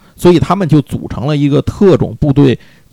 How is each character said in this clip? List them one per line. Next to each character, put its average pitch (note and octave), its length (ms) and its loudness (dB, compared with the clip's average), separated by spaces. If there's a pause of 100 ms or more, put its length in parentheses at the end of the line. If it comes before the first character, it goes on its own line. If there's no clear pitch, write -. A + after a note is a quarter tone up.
(140)
所 F3 160 2
以 E3 80 2
他 F3 160 -2
们 F#3+ 120 -4
就 D3 140 2
组 - 280 -12
成 G#2+ 180 -8
了 D3+ 80 -2
一 C#3+ 140 -2
个 C#3 120 0
特 F3 360 2
种 G#2 220 -6
部 D3 120 0
队 C3+ 260 2 (360)